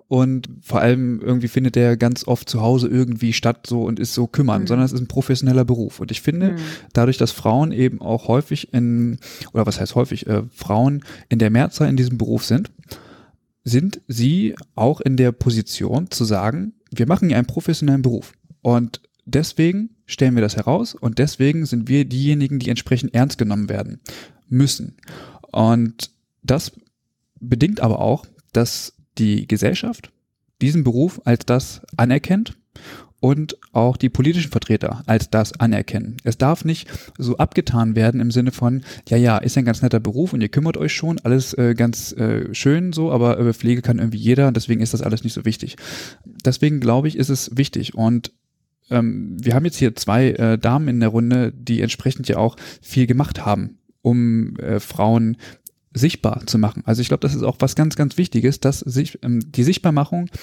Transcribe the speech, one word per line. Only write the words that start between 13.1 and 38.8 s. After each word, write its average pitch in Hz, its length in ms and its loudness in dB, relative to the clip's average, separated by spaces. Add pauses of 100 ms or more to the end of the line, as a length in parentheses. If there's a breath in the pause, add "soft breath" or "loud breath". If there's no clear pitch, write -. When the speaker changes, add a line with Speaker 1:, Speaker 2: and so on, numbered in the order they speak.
Speaker 1:
sind 135 440 0
sie 147 480 0 (200)
auch 123 260 0
in 131 160 0
der 127 140 4
Position 117 800 -2
zu 123 120 -2
sagen, 113 500 -2 (180)
wir - 160 0
machen 185 220 2
hier 120 80 2
einen 120 100 2
professionellen 147 540 0
Beruf. 120 320 -2 (300)
Und 120 380 0 (240)
deswegen 165 680 0 (160)
stellen 127 260 2
wir 117 80 4
das 101 160 0
heraus 160 380 -2
und 117 240 -4
deswegen 147 480 0
sind 120 200 -2
wir 139 180 2
diejenigen, 139 520 0
die 123 140 -4
entsprechend 123 420 -2
ernst 131 240 2
genommen 104 320 0
werden - 320 -6 (460 loud breath)
müssen. - 500 0 (540 loud breath)
Und 113 580 0 (320)
das - 300 -2 (680)
bedingt 123 420 0
aber 110 180 2
auch, 113 260 0 (280)
dass - 440 -2 (220)
die 104 280 0
Gesellschaft 131 640 -2 (520)
diesen 147 200 2
Beruf 127 420 0
als 120 200 0
das - 400 -2 (100)
anerkennt 147 640 0 (600 loud breath)
und 143 380 0 (160)
auch 123 240 2
die 127 120 0
politischen 151 420 0
Vertreter - 540 -2
als 113 240 0
das 110 300 0
anerkennen. 110 640 -2
Es 117 140 -2
darf 151 280 2
nicht 160 240 -4 (280 loud breath)
so 120 200 -2
abgetan 117 580 0
werden 117 260 2
im 117 100 0
Sinne 123 200 2
von, 127 320 -2 (240 loud breath)